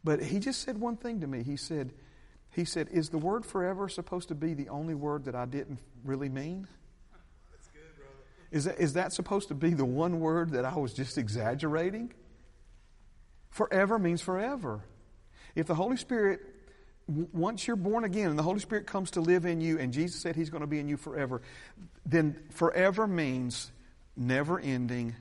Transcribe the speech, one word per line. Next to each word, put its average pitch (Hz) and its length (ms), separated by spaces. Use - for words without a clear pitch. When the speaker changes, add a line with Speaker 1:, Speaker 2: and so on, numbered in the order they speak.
Speaker 1:
But 233 180
He 160 180
just 254 240
said 226 160
one 240 180
thing 233 240
to 147 60
me. 127 160
He 143 120
said, 139 360
He 175 140
said, 160 260
"Is 160 180
the 165 80
word 196 280
forever 190 440
supposed 175 400
to 160 60
be 160 180
the 139 160
only 151 260
word 147 300
that 127 100
I 123 100
didn't 131 340
really 135 260
mean?" 165 380
Speaker 2:
That's - 160
good, 156 300
brother. 135 140
Speaker 1:
Is 151 140
that, 190 140
is 151 140
that 180 200
supposed 196 360
to 156 60
be 165 180
the 139 120
one 165 340
word 160 320
that 127 140
I 131 100
was 139 180
just 131 240
exaggerating? 147 960
Forever 202 480
means 170 220
forever. 185 600
If 156 140
the 170 80
Holy 226 220
Spirit, 208 420
w-, 156 260
once 185 340
you're 233 80
born 208 280
again 202 260
and 151 100
the 156 40
Holy 185 160
Spirit 202 280
comes 190 240
to 175 100
live 175 240
in 170 160
you 165 160
and 127 160
Jesus 165 280
said 165 140
He's 160 140
gonna 151 180
be 151 120
in 147 80
you 143 100
forever, 131 440
then 156 360
forever 185 540
means 131 640
never 139 440
ending 123 600